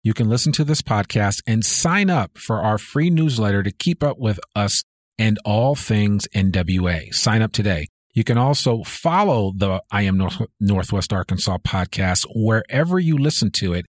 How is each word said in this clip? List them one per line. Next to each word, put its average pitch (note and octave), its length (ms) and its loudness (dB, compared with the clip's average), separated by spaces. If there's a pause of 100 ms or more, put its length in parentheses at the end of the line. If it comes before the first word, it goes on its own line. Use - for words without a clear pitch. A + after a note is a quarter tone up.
You A2 140 0
can A2+ 120 0
listen B2 260 0
to D#3 100 0
this D3 180 0
podcast G2+ 640 0
and A2+ 180 0
sign F#3+ 460 0
up B2+ 300 -2
for G#2+ 240 -4
our G#2+ 160 2
free D#3+ 320 0
newsletter A2+ 500 2
to G2 100 -2
keep - 300 -2
up D3 160 -2
with G#2+ 220 -2 (160)
us G2+ 280 0 (360)
and A2 260 2
all A#2 300 2
things G#2 580 0
N F#2+ 160 2
W F2+ 400 0
A. D#2+ 220 -4
Sign A2 320 2
up G#2+ 80 -2
today. F#2 340 -2 (300)
You A2+ 80 2
can A#2+ 160 2
also A#2 420 0
follow E3 760 0
the F#2+ 360 -2
I G2+ 100 -2
Am F#2+ 160 2
North-, F#2+ 300 -2 (120)
Northwest G2 540 0
Arkansas F#2 460 -2
podcast F#2 760 -2
wherever A#2 640 0
you D#3+ 220 2
listen C#3 320 0
to F2+ 220 -2
it. F2 120 -4 (100)